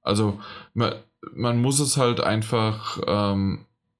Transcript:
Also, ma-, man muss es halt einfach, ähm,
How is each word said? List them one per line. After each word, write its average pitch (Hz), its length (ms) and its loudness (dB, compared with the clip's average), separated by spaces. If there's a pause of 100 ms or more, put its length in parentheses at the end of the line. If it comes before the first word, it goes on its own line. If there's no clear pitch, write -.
Also, 101 380 0 (340)
ma-, 113 220 -2 (380)
man 120 280 0
muss 135 180 2
es 143 160 0
halt 120 240 2
einfach, 110 840 0
ähm, 98 600 0 (340)